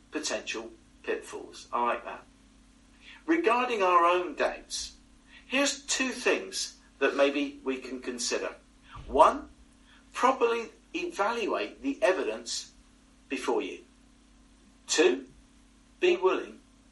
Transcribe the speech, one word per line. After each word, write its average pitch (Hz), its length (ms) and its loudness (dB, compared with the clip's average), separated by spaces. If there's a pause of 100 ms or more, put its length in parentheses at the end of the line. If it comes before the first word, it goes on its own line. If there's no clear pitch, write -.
(120)
potential 113 600 -6 (320)
pitfalls." - 680 -8
I 120 120 0
like 120 200 -2
that. 113 180 -12 (1000)
Regarding 247 580 2
our 175 220 6
own 170 300 2
doubts, - 580 -4 (520)
here's 277 360 0
two - 280 -2
things - 680 -2 (240)
that 135 180 2
maybe 139 480 2
we 131 120 -2
can 127 220 -10
consider. 120 560 -4 (520)
One, 175 420 4 (640)
properly 233 580 2 (220)
evaluate 196 880 -4
the 139 200 -4
evidence 120 720 -2 (560)
before - 340 -2
you. 90 180 -10 (1080)
Two, - 380 2 (760)
be 180 160 4
willing - 440 -2 (320)